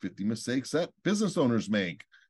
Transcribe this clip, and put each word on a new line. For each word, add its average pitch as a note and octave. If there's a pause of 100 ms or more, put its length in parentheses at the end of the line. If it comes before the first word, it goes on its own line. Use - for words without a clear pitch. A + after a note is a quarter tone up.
Fifty F#2+
Mistakes A#2
That D#3+ (120)
Business G3
Owners A#2
Make, F#2+ (260)